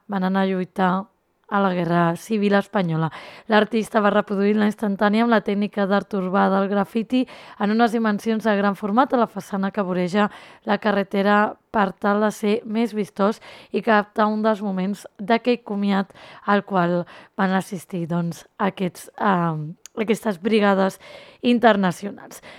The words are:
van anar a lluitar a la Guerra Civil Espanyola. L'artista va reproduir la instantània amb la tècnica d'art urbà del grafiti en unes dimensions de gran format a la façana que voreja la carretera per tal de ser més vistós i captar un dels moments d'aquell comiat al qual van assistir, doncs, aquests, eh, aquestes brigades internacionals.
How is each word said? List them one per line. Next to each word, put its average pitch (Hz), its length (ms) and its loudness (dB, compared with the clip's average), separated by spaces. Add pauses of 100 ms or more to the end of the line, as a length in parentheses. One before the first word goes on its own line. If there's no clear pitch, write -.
van 190 240 -2
anar 190 160 2
a 190 80 -2
lluitar 185 380 0 (600)
a 202 80 2
la 190 140 2
Guerra 170 420 2
Civil 202 400 0
Espanyola. 165 540 0 (420)
L'artista 214 480 0
va 202 100 4
reproduir 202 460 0
la 214 140 2
instantània 208 560 0
amb 233 80 4
la 208 100 2
tècnica 202 420 -2
d'art 196 300 0
urbà 190 320 2
del 196 220 2
grafiti 220 560 0 (340)
en 208 140 0
unes 226 180 2
dimensions 220 560 -2
de 208 80 2
gran 202 180 0
format 214 380 0
a 254 80 2
la 214 80 2
façana 196 420 -6
que 202 140 -4
voreja 180 460 0 (340)
la 208 160 0
carretera 208 720 2 (180)
per 202 220 0
tal 208 320 0
de 214 80 2
ser 208 220 0 (100)
més 220 320 -4
vistós 208 460 -2 (280)
i 214 140 -4
captar 214 480 2
un 214 80 -4
dels 214 240 0
moments 190 400 -4 (140)
d'aquell 233 420 0
comiat 202 560 -2 (320)
al 202 160 2
qual 175 380 0 (340)
van 190 160 0
assistir, 180 560 -4
doncs, 170 380 -4 (100)
aquests, 190 540 -6 (100)
eh, 175 320 2 (480)
aquestes 202 400 -2
brigades 196 580 2 (440)
internacionals. 202 960 0 (180)